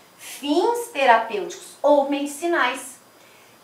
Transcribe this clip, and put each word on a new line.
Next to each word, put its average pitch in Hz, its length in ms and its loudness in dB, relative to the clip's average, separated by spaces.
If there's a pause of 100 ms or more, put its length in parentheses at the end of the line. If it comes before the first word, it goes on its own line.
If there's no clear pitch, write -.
(180)
fins 381 760 -2
terapêuticos 226 880 0
ou 285 280 4
medicinais. 285 880 -4 (640)